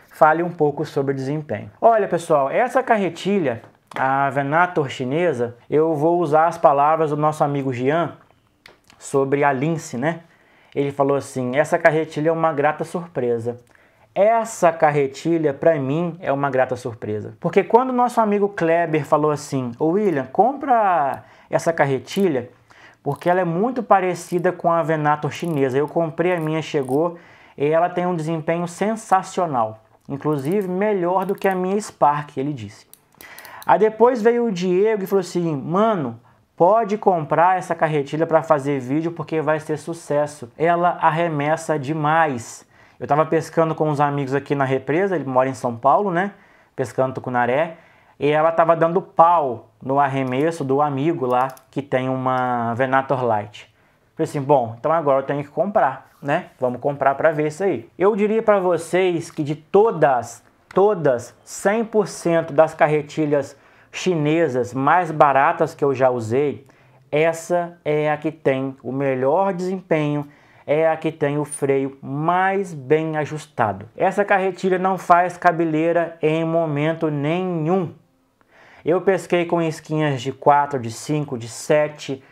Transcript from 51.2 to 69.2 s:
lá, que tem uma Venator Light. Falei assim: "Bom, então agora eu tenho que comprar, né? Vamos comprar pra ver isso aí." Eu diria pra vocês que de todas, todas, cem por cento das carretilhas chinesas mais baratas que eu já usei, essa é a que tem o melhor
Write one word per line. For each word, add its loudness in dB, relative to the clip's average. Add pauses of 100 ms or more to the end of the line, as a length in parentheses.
lá, 0 (220)
que -8
tem -2
uma -2
Venator 0
Light. -4 (400)
Falei -4
assim: -6
"Bom, 0
então -2
agora 2
eu -6
tenho -4
que -18
comprar, -2 (120)
né? -4 (140)
Vamos -2
comprar 0
pra 2
ver -2
isso -4
aí." -2 (100)
Eu 4
diria 0
pra 4
vocês 0
que -6
de -4
todas, 0 (300)
todas, 0
cem -2
por -2
cento -2
das 4
carretilhas 0 (340)
chinesas 0
mais 2
baratas 2
que -12
eu 2
já 4
usei, -2 (440)
essa -2
é 0
a -2
que -6
tem -2
o -8
melhor 0